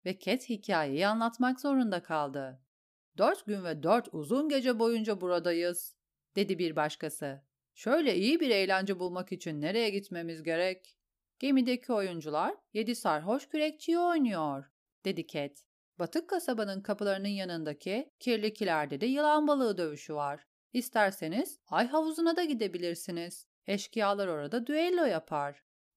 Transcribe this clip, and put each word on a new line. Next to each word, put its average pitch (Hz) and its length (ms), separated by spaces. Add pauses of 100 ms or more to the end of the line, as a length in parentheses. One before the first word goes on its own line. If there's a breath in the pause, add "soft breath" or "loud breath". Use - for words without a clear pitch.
ve 190 140
Cat 240 300
hikayeyi 170 580
anlatmak 233 540
zorunda 240 420
kaldı. 139 600 (560)
"Dört 269 280
gün 202 180
ve 160 180
dört 220 300
uzun 214 360
gece 254 300
boyunca 226 420
buradayız," 175 760 (400)
dedi 190 220
bir 165 180
başkası. 151 680 (320)
"Şöyle 262 420
iyi 247 240
bir 285 100
eğlence 190 480
bulmak 180 340
için 165 280
nereye 214 300
gitmemiz 170 520
gerek?" 175 540 (420)
"Gemideki 254 540
oyuncular 175 640 (180)
yedi 220 220
sarhoş 190 540
kürekçiyi 311 500
oynuyor," 202 720 (340)
dedi 190 220
Cat. 143 380 (340)
"Batık 330 320
kasabanın 220 500
kapılarının 202 480
yanındaki 185 880
kirli 220 340
kilerde 151 480
de 214 60
yılan 302 420
balığı 254 300
dövüşü 156 360
var. 147 320 (260)
İsterseniz 208 920
ay 208 220
havuzuna 320 480
da 359 80
gidebilirsiniz. 175 1040 (200)
Eşkıyalar 202 640
orada 160 380
düello 339 380
yapar." 156 600 (320)